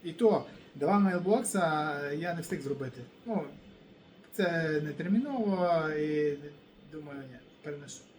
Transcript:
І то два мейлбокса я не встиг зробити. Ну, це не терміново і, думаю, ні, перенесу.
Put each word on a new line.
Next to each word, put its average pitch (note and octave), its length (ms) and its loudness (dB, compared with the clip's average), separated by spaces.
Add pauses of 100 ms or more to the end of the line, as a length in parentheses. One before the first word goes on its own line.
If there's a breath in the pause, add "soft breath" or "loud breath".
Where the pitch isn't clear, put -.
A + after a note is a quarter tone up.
І E3+ 80 -8
то F3+ 340 4 (300 loud breath)
два D#3+ 240 4
мейлбокса F3+ 920 2 (180)
я E3+ 220 -2
не E3 80 -6
встиг E3 200 -4
зробити. C3+ 400 -6 (240)
Ну, G3+ 180 -2 (920)
це E3 360 0 (140)
не D3 100 -4
терміново F#3+ 960 2
і, D3+ 480 0 (540)
думаю, D3 280 -12 (120)
ні, B2 60 -18 (260)
перенесу. C#3+ 380 -10 (180)